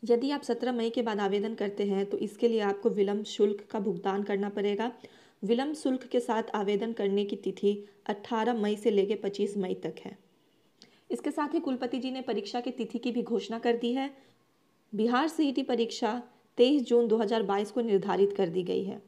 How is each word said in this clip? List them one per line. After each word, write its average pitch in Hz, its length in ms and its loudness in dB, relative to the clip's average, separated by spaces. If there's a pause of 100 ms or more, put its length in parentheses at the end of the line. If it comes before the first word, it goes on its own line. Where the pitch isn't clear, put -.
यदि 233 260 4
आप 285 120 -4
सत्रह 240 300 -2
मई 233 180 0
के 233 120 -2
बाद 214 180 -2
आवेदन 202 340 0
करते 208 300 -2
हैं, 196 220 0
तो 196 120 -4
इसके 220 300 0
लिए 226 120 2
आपको 202 300 0
विलंब 202 340 0
शुल्क 202 460 0
का 220 80 -4
भुगतान 196 440 -2
करना 202 260 -2
पड़ेगा। 208 440 -2 (520)
विलंब 254 300 0
शुल्क 262 300 -2
के - 160 0
साथ 226 220 -2 (120)
आवेदन 208 380 0
करने 202 320 2
की 202 120 -4
तिथि 202 480 0 (220)
अठारह 220 480 0
मई 208 220 0
से 214 140 2
लेकर 202 320 4
पच्चीस 202 340 -2
मई 185 180 -2
तक 165 200 -8 (100)
है। - 140 -14 (920)
इसके 349 200 -4
साथ 294 240 -2
ही 339 60 2
कुलपति 262 380 -4
जी 254 120 -4
ने 262 100 -6
परीक्षा 233 400 -4
की 247 100 -4
तिथि 240 280 -6
की 247 140 -2
भी 233 100 0
घोषणा 220 360 -2
कर 233 180 2
दी 233 160 0
है। 269 180 -2 (840)
बिहार 240 340 2
सीईटी 285 340 0
परीक्षा 233 600 -2 (340)
तेईस 262 260 6
जून 240 260 4
दो 214 80 4
हज़ार 220 260 2
बाईस 202 280 0
को 254 100 -2
निर्धारित 196 560 4
कर 190 120 2
दी 175 140 -2
गई 190 220 0
है। 190 240 -8